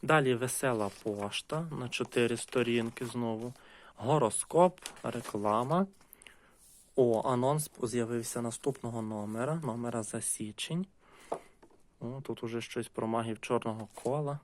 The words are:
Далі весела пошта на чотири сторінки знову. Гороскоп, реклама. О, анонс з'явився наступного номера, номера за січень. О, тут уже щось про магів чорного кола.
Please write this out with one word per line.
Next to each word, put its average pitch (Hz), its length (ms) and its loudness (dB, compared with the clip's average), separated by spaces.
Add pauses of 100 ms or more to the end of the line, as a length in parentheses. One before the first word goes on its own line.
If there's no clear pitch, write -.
Далі 135 340 6
весела 117 560 0 (120)
пошта 104 680 -4
на 127 180 -4
чотири 120 480 0
сторінки 120 680 0
знову. 117 480 -4 (420)
Гороскоп, 151 840 4 (240)
реклама. 120 840 0 (1080)
О, 117 300 6
анонс 135 460 2 (120)
з'явився 117 580 -2
наступного 117 600 -4
номера, 110 600 -2
номера 120 400 -2
за 113 180 -6
січень. 135 640 -4 (1120)
О, 127 240 -8
тут 113 200 -6
уже 117 180 -4
щось 117 260 -6
про 117 200 -4
магів 113 320 0
чорного 110 540 -2
кола. 143 500 -2